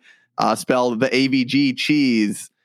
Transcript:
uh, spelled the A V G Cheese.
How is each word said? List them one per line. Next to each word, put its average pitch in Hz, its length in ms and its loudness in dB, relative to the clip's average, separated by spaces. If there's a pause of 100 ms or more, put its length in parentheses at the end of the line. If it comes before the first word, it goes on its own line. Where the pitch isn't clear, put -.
(380)
uh, 107 180 0
spelled 123 460 -2
the 131 120 0
A 131 140 2
V 131 160 0
G 135 300 0
Cheese. 120 760 0 (160)